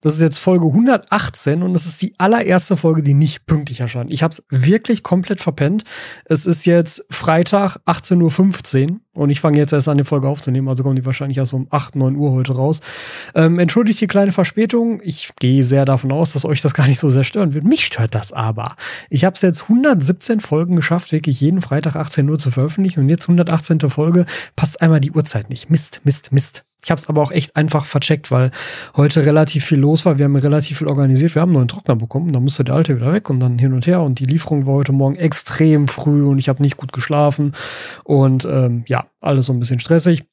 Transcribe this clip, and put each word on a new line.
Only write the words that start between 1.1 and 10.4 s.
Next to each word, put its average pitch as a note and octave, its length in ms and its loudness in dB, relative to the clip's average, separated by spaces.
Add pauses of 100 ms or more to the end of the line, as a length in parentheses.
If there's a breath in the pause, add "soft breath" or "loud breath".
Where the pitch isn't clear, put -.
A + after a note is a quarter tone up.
und F3+ 100 -2
es E3+ 140 -2
ist E3 160 -8
die F#3 160 -6
allererste F#3+ 580 2
Folge, D#3+ 240 2
die C#3+ 140 2
nicht D3 320 0
pünktlich C#3+ 320 -2
erscheint. A#2+ 340 -6
Ich C#3 80 -2
hab's D#3+ 260 -2
wirklich G3+ 540 2
komplett F3+ 380 -2
verpennt. D#3 460 -2 (380 loud breath)
Es D#3 220 -2
ist E3+ 220 0
jetzt E3+ 420 0
Freitag, F3 760 0
achtzehn F3 380 0
Uhr E3 80 4
fünfzehn F3 720 0 (140)
und D3 160 0
ich C#3+ 100 -2
fange D3+ 160 2
jetzt D3 160 2
erst C#3+ 160 0
an, C#3+ 80 2
die C#3+ 60 2
Folge C3+ 260 -2
aufzunehmen, C3+ 380 -4